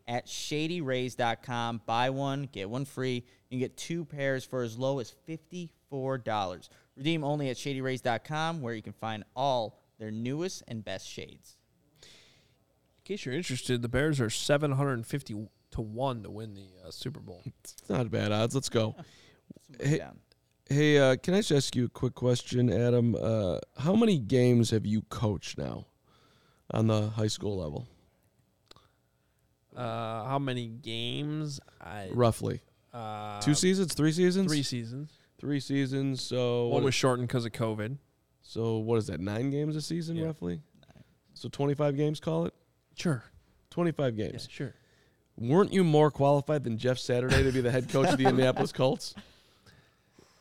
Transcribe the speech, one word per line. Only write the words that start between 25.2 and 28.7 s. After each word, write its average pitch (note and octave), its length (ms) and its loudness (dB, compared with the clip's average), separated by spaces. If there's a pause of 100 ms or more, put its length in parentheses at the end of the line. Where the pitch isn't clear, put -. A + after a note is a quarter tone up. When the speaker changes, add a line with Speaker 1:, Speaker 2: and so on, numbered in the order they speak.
Speaker 3:
now? B1 280 -8 (840)
On A2 160 2
the G#2+ 220 2
high A2 180 -2
school G2+ 300 -4
level? E2 300 -8 (1900)